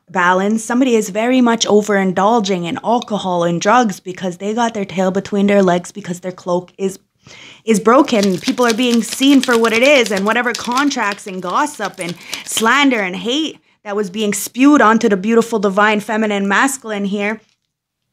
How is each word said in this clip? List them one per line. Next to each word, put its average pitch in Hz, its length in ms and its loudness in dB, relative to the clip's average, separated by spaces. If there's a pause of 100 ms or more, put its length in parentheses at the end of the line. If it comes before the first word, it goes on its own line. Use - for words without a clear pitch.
balanced. 190 560 0
Somebody 247 300 0
is 208 160 0
very 233 300 0
much 233 260 2
overindulging 196 960 2
in 165 200 -8
alcohol 190 580 -2
and 170 180 -2
drugs 208 380 2
because 185 400 -10
they 202 160 -6
got 233 180 -2
their 208 120 -6
tail 185 260 -2
between 196 380 0
their 202 160 4
legs 175 260 0
because 180 300 -12
their 185 100 -10
cloak 180 480 -6
is, 190 220 -6 (640)
is 214 160 2
broken. 202 580 2
People 247 260 -2
are 233 80 2
being 233 300 0
seen 269 380 2
for 247 180 2
what 226 140 2
it 226 100 0
is, 254 300 4
and 190 120 -2
whatever 233 280 -2
contracts 240 720 -4
and 185 160 -10
gossip 190 560 -4
and 170 180 -8 (280)
slander 247 560 0
and 185 160 -4
hate 247 420 -6 (240)
that 202 140 -8
was 208 140 -4
being 208 220 -4
spewed 277 480 2
onto 226 280 4
the 202 80 2
beautiful, 226 420 0
divine, 208 400 2
feminine, 208 480 -2
masculine 208 600 -2
here, 208 340 -4 (720)